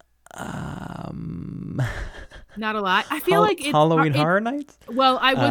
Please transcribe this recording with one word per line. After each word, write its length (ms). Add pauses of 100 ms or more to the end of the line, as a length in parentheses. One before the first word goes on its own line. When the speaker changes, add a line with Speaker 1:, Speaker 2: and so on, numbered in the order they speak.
(600)
Speaker 1:
Um, 1200 (400)
<laughs> 360
Speaker 2:
Not 200
a 40
lot. 300
I 100
feel 160
Speaker 1:
Hall-, 120
Speaker 2:
like 120
it's 100
Speaker 1:
Halloween 420
Speaker 2:
har-, 100
it 40
Speaker 1:
Horror 140
Nights? 380 (100)
Speaker 2:
Well, 340
I 120
would 160